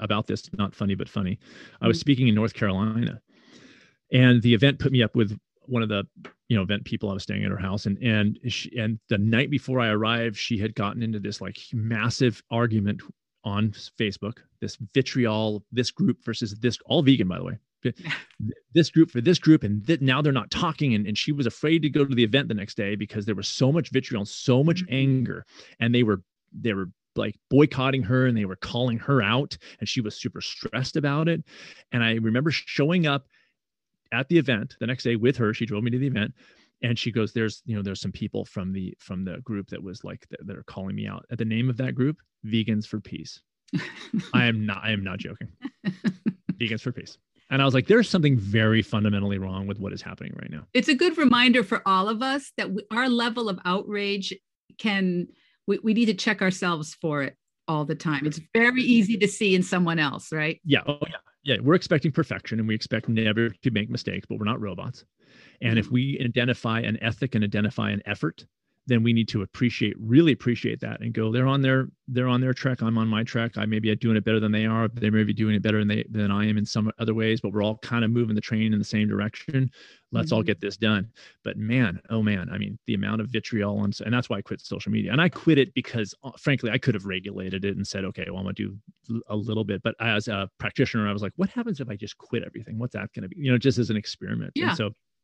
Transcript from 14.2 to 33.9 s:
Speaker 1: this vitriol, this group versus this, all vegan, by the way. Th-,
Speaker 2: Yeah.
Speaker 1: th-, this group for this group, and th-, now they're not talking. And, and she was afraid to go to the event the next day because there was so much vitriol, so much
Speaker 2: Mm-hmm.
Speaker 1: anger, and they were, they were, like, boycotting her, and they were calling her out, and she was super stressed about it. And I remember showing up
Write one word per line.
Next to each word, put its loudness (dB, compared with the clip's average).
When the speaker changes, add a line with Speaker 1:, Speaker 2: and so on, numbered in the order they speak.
Speaker 1:
this -8
vitriol, 0
this -2
group -2
versus -6
this, 0
all 2
vegan, 6
by -4
the -6
way. -8
Th-, -4
Speaker 2:
Yeah. -10
Speaker 1:
th-, -6
this 6
group 6
for -2
this 4
group, 6
and -2
th-, 2
now 2
they're 4
not -2
talking. 0
And, 0
and -4
she -4
was 0
afraid 2
to 2
go 4
to -2
the 6
event 2
the -2
next -8
day -2
because -6
there -2
was -8
so 2
much -2
vitriol, -2
so 2
much 2
Speaker 2:
Mm-hmm. -6
Speaker 1:
anger, 0
and 2
they 6
were, 2
they -4
were, -6
like, -4
boycotting 4
her, 2
and 2
they 0
were -6
calling -4
her 2
out, 0
and -6
she -4
was -4
super -8
stressed -6
about 0
it. 0
And 0
I 2
remember 2
showing 0
up -2